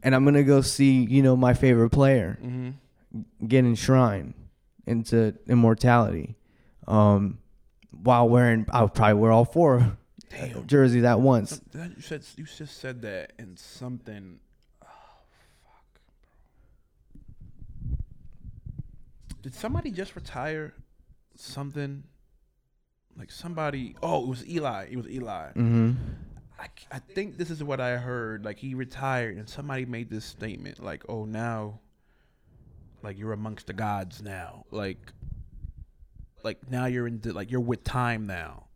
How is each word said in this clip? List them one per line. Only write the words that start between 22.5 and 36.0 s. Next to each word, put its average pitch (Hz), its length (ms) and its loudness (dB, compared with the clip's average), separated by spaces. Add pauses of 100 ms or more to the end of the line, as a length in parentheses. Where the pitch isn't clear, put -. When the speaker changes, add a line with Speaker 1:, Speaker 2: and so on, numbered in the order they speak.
Speaker 2:
Like, 123 140 -20
somebody, 151 720 -8
oh, 160 200 -2
it 120 60 -6
was 123 200 -10
Eli. 135 420 -6
It 123 60 -12
was 120 120 -10
Eli. 101 400 -12
Speaker 1:
Mm-hmm. 117 440 2 (640)
Speaker 2:
I, - 80 -16 (260)
I 131 60 -14
think 190 400 -10
this 170 120 -8
is 151 140 -10
what 139 160 -6
I 123 160 -4
heard. 117 480 -8
Like, 107 140 -10
he 135 160 -10
retired, 127 640 -6
and 107 120 -14
somebody 135 380 -10
made 117 240 -10
this 107 140 -10
statement, - 580 -14
like, 85 260 -12
"Oh, 110 160 -10
now, 110 560 -10 (1200)
like, 98 160 -16
you're 110 140 -10
amongst 107 340 -12
the 113 60 -14
gods 101 500 -8
now. 95 480 -16
Like, 98 420 -10 (1300)